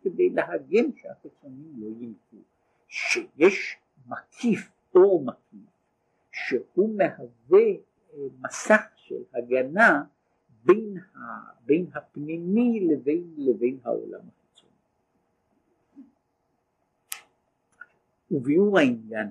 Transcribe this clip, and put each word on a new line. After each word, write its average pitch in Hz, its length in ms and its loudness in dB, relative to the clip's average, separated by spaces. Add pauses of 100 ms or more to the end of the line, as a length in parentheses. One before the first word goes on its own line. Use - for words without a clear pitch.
כדי 90 280 0
להגן 170 680 -2
שהחיצונים 147 840 -20
לא 107 80 -12
ינקו. 113 500 -16 (520)
שיש - 880 -2 (300)
מקיף, - 640 -4 (240)
אור 180 300 6
מקיף, - 460 -14 (640)
שהוא 202 680 -2
מהווה, 165 680 2 (460)
אה, 143 120 -10 (140)
מסך 214 420 2 (140)
של 123 260 -12 (120)
הגנה 139 680 2 (600)
בין 208 340 4
ה-, 113 520 -18 (160)
בין 165 280 2
הפנימי 175 960 -2
לבין, 156 480 -2
לבין 127 460 -2
העולם 110 360 -6
החיצוני. - 520 -20 (3500)
וביאור 170 480 2
העניין 110 520 0